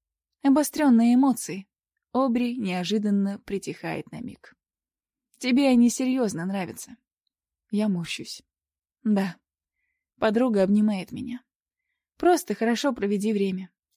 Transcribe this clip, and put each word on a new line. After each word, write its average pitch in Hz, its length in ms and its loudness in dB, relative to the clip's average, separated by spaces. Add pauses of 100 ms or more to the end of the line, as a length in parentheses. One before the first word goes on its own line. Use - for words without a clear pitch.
(420)
Обостренные 269 720 4
эмоции. 240 540 0 (440)
Обри 247 460 0
неожиданно 202 840 -2
притихает - 720 -8
на - 80 -12
миг. - 360 -16 (840)
"Тебе 254 320 2
они 240 220 6
серьезно 254 540 -2
нравятся?" 190 520 -8 (720)
Я 208 180 -2
морщусь. - 540 -6 (600)
"Да". 196 340 0 (800)
Подруга 220 460 2
обнимает 208 480 0
меня. - 320 -10 (760)
"Просто 330 380 0
хорошо 233 380 -2
проведи 208 380 -2
время. 190 380 -2 (280)